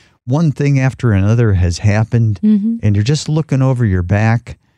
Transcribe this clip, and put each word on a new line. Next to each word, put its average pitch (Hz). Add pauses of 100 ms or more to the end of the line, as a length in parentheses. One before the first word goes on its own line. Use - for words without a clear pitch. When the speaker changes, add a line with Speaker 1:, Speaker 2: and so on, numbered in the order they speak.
(260)
Speaker 1:
one 143
thing 139
after 127
another 104
has 87
happened, 107
Speaker 2:
Mm-hmm. 214
Speaker 1:
and 104
you're 104
just 147
looking 151
over 131
your 92
back, 107 (200)